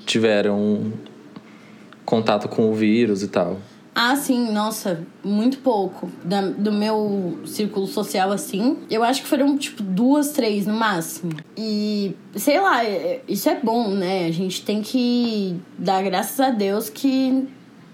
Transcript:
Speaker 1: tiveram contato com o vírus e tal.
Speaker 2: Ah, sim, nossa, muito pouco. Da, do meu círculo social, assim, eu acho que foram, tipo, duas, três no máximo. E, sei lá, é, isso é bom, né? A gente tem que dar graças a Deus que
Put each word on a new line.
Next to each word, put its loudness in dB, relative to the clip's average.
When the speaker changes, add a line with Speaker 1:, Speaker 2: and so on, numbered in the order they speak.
Speaker 1:
tiveram 2
contato 2
com 2
o 2
vírus 2
e -4
tal. -2
Speaker 2:
Ah, 2
sim, 0
nossa, -2
muito 0
pouco. -2
Da, 0
do 0
meu 0
círculo -4
social, -2
assim, 0
eu 2
acho 2
que -12
foram, 2
tipo, -6
duas, 4
três 0
no 0
máximo. -2
E, -2
sei 2
lá, 2
é, -2
isso 0
é 0
bom, 0
né? 0
A 0
gente -4
tem -2
que 0
dar 0
graças -2
a 4
Deus 0
que 2